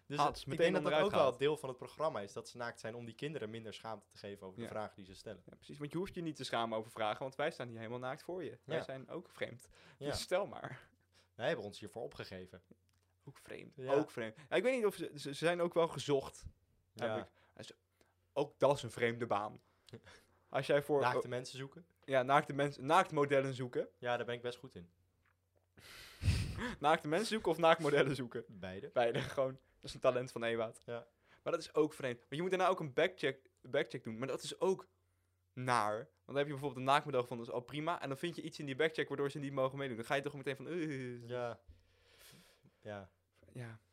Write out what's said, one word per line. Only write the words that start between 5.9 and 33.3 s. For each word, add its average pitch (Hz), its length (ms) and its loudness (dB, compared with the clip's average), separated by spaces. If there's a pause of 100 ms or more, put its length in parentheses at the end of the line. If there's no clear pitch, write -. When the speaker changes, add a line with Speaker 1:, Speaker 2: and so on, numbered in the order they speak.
Speaker 2:
je 160 60 -6
hoeft 190 180 -4
je 180 60 -6
niet 160 140 -6
te - 80 -10
schamen 117 340 0
over 110 140 -6
vragen, 110 300 0
want 135 140 -6
wij 151 160 0
staan 131 160 -8
hier 113 100 -12
helemaal 113 220 -8
naakt 131 240 -6
voor 175 200 -8
je. 117 200 -10
Wij 160 140 -2
Speaker 1:
Ja. - 60 -2
Speaker 2:
zijn 135 260 -10
ook 165 200 -10
vreemd. - 380 -8 (300)
Speaker 1:
Ja. 143 120 -6
Speaker 2:
Dus 131 120 -2
stel 185 260 0
maar. 131 320 -10 (560)
Speaker 1:
Wij 117 120 -4
hebben 135 180 0
ons 101 140 -10
hiervoor 110 240 -10
opgegeven. 92 600 -12 (600)
Speaker 2:
Ook 139 140 -20
vreemd. - 380 -16
Speaker 1:
Ja. 131 180 -2
Speaker 2:
Ook 147 180 4
vreemd. 110 240 -6 (140)
Ja, 143 60 2
ik 185 80 6
weet 254 120 4
niet 233 100 2
of 196 100 2
ze, 165 180 -6
ze, 147 60 -12
ze 139 140 -6 (120)
zijn 175 160 2
ook 170 120 0
wel 170 140 4
gezocht. 139 580 -2 (480)
Speaker 1:
Ja. 113 220 -2
Speaker 2:
Heb 101 100 -4
ik, - 60 -20 (220)
dus - 180 -14 (600)
ook 139 260 -2
dat 139 160 8
is 131 80 -4
een 117 80 -8
vreemde 117 360 0
baan. 110 340 -2 (240)
Speaker 1:
<laughs> - 140 -18 (500)
Speaker 2:
Als 139 180 -2
jij 143 140 6
voor 139 200 2
Speaker 1:
Naakte 123 180 4
Speaker 2:
oh, 120 60 0
Speaker 1:
mensen 123 320 -6
zoeken? 135 280 -12 (180)
Speaker 2:
ja, 131 200 4
naakte 143 300 6
mensen, 139 320 0
naaktmodellen 143 680 4
zoeken. 131 340 -4 (100)
Speaker 1:
Ja, 120 200 0
daar 117 80 -4
ben 120 100 -4
ik 117 60 -8
best 120 160 -4
goed - 180 -16
in. 87 140 -14
Speaker 2:
<laughs> - 1900 -6
Naakte 156 280 4
mensen 185 200 2
zoeken 214 240 2
of 160 60 0
naaktmodellen 151 580 6
zoeken? 120 320 -4
Speaker 1:
Beide. 92 460 -8
Speaker 2:
Beide, 120 260 4
gewoon. 131 320 0
Dat - 320 -18
is 135 100 -10
een - 60 -14
talent 127 320 4
van 117 120 -6
Ewout. 117 420 -2
Speaker 1:
Ja. 117 220 -8 (360)
Speaker 2:
Maar 147 100 -2
dat 165 80 0
is - 120 -12
ook 151 200 4
vreemd. 123 260 -4
Want - 160 -10
je 156 60 -2
moet 185 80 -2
daarna 185 180 4
ook 185 120 4
een 147 140 -6
backcheck, 156 560 0 (120)